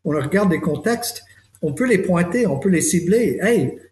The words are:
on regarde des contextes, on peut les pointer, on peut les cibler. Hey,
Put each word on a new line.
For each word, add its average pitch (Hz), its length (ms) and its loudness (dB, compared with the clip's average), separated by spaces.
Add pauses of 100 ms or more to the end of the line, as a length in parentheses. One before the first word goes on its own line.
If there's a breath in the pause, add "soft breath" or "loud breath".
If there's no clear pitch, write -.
on 170 80 -4
regarde 156 380 0
des 156 100 2
contextes, - 640 -4 (380 soft breath)
on 147 120 -2
peut 247 140 -2
les 214 120 4
pointer, 185 460 0
on 139 140 -2
peut 196 100 0
les 165 120 2
cibler. 180 600 0
Hey, 196 360 0 (140 loud breath)